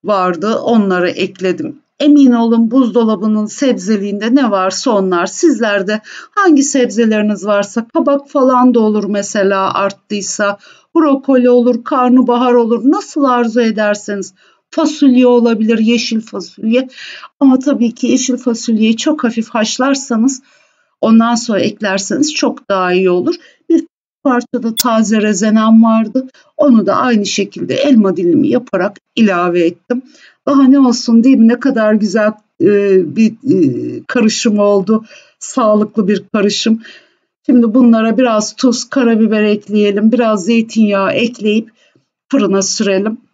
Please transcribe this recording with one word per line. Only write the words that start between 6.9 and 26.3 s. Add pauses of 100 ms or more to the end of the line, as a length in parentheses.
varsa,
kabak
falan
da
olur
mesela
arttıysa, (380)
brokoli
olur,
karnabahar
olur,
nasıl
arzu
ederseniz. (360)
Fasulye
olabilir,
yeşil
fasulye. (520)
Ama
tabii
ki
yeşil
fasulyeyi
çok
hafif
haşlarsanız (580)
ondan
sonra
eklerseniz
çok
daha
iyi
olur. (360)
Bir (400)
parça
da
taze
rezenem
vardı. (300)